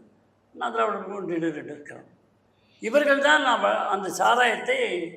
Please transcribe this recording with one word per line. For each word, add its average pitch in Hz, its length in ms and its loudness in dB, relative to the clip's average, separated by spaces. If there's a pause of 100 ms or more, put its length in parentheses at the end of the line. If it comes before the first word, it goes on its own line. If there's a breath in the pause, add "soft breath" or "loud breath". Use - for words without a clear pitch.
(560)
நான் 180 160 -6
திராவிட 220 260 -2
முன்னேற்ற 185 420 -6
கழகத்தில் 147 360 -6
இருக்கிறோம். - 420 -20 (640)
இவர்கள் 277 400 2
தான் 294 200 6
நாம 220 260 2
அந்த 196 420 -2
சாராயத்தை, 240 680 2 (400)